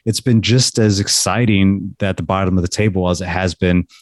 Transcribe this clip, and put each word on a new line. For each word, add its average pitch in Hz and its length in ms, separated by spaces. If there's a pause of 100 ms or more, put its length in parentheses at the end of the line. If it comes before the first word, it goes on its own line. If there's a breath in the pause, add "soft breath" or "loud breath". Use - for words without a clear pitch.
it's 110 160
been 113 200
just 120 380
as 104 220
exciting 98 1000
at 95 160
the 90 80
bottom 95 340
of 87 40
the 87 80
table 95 400
as 87 100
it 90 80
has 90 260
been 90 320 (160 loud breath)